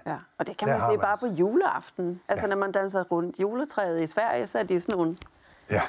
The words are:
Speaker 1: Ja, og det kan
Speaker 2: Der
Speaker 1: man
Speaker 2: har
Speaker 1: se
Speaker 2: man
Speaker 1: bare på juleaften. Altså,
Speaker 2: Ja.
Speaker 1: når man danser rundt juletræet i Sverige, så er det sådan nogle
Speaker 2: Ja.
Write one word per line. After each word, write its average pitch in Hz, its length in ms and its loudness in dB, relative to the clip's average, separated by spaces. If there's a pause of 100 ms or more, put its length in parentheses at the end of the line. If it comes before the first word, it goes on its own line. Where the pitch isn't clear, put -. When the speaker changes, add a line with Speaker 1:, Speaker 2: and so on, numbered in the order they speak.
Speaker 1:
Ja, 151 120 -4 (200)
og - 100 -2
det - 100 -10
kan - 100 -2
Speaker 2:
Der 139 60 4
Speaker 1:
man - 80 2
Speaker 2:
har 117 60 2
Speaker 1:
se - 100 4
Speaker 2:
man - 40 0
Speaker 1:
bare 208 160 2
på 247 100 -4
juleaften. 202 1000 0
Altså, 202 180 0
Speaker 2:
Ja. 202 40 0
Speaker 1:
når 196 80 0
man 196 140 0
danser 196 320 0
rundt 175 360 -2
juletræet 202 600 0
i 160 60 0
Sverige, 208 400 0
så - 120 -2
er 220 40 0
det 180 200 0
sådan 208 140 -2
nogle 170 200 0 (520)
Speaker 2:
Ja. - 200 2